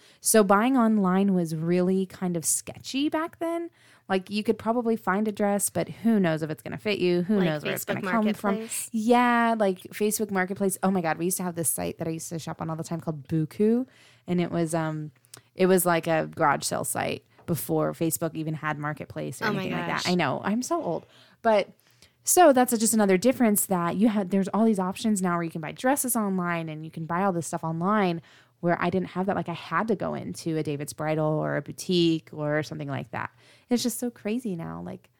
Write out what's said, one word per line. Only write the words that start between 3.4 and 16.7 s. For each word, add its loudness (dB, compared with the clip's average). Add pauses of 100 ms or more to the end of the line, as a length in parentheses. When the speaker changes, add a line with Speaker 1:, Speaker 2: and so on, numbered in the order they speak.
Speaker 1:
then. -4 (400)
Like, -2
you -2
could 2
probably 0
find 0
a 0
dress, 0
but -2
who 2
knows 2
if -4
it's -10
gonna -10
fit -4
you? 2
Who 0
Speaker 2:
Like 4
Speaker 1:
knows 0
where -4
it's -8
Speaker 2:
Facebook -4
Speaker 1:
gonna -
come 0
from. -2
Speaker 2:
Marketplace? -8
Speaker 1:
Yeah, 4
like, 0 (100)
Facebook -2
Marketplace. 0
Oh 2
my 0
God, 0
we -4
used -2
to -6
have -6
this -2
site -4
that -6
I -2
used -10
to -8
shop -10
on -6
all -6
the -8
time -6
called -8
Buku, 0 (420)
and 2
it -2
was, 0
um, -4 (440)
it 4
was 4
like 2
a 2
garage 2
sale -4